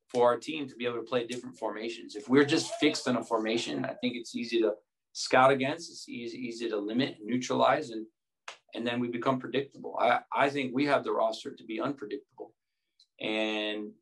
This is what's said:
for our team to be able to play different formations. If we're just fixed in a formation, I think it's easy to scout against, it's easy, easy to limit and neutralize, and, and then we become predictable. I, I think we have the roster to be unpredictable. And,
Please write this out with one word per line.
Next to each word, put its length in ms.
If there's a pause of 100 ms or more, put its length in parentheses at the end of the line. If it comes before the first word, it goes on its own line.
for 180
our 120
team 300
to 80
be 100
able 120
to 40
play 240
different 320
formations. 580
If 140
we're 160
just 300
fixed 320
in 80
a 80
formation, 640
I 80
think 220
it's 200
easy 260
to 120 (400)
scout 380
against, 380
it's 180
easy, 300
easy 320
to 80
limit 420
and 80
neutralize, 600
and, 160 (720)
and 100
then 140
we 80
become 320
predictable. 600
I, 200 (120)
I 180
think 260
we 100
have 180
the 80
roster 440
to 80
be 180
unpredictable. 720 (680)
And, 840